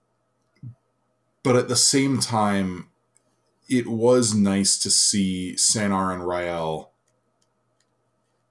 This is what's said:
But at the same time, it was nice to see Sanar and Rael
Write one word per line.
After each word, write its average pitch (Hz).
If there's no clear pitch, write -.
But 127
at 120
the 123
same 139
time, 98
it 123
was 117
nice 98
to 98
see 92
Sanar 98
and 90
Rael 85